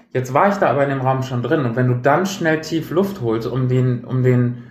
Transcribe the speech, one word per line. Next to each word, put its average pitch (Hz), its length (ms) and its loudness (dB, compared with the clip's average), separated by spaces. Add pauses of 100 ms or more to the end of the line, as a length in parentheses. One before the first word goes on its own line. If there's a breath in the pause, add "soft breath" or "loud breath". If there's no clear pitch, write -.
(120 loud breath)
Jetzt 127 220 -4
war 175 140 4
ich 196 80 -2
da 160 140 2
aber 139 140 2
in 143 60 -2
dem 135 100 -4
Raum 127 220 0
schon 123 200 -4
drin 143 220 0
und 120 120 -2
wenn 127 120 2
du 120 60 2
dann 143 320 2
schnell 160 340 -2
tief 160 300 -4
Luft 196 300 -2
holst, 117 280 -2
um 127 200 -2
den, 127 360 0
um 127 180 -2
den 123 480 2